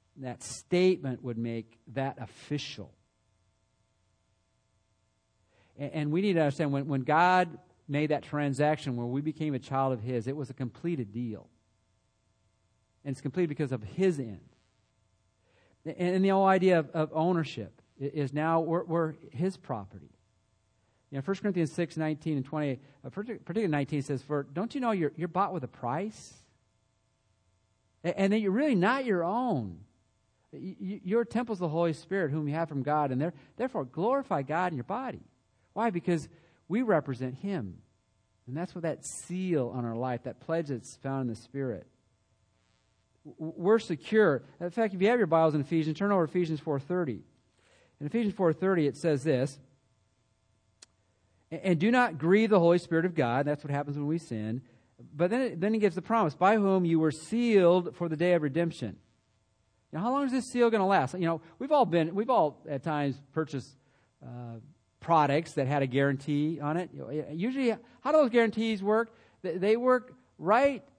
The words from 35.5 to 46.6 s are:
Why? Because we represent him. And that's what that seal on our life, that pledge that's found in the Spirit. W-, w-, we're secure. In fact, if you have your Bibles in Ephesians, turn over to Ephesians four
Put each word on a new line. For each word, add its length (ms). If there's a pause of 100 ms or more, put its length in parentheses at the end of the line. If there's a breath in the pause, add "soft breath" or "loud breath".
Why? 160
Because 400 (380 soft breath)
we 140
represent 540
him. 440 (680)
And 80
that's 200
what 80
that 220
seal 680
on 100
our 100
life, 280
that 160
pledge 280
that's 300
found 260
in 40
the 80
Spirit. 520 (1400)
W-, 140
w-, 240
we're 160
secure. 640 (160 loud breath)
In 100
fact, 240
if 80
you 60
have 100
your 100
Bibles 280
in 60
Ephesians, 360
turn 140
over 160
to 40
Ephesians 280
four 200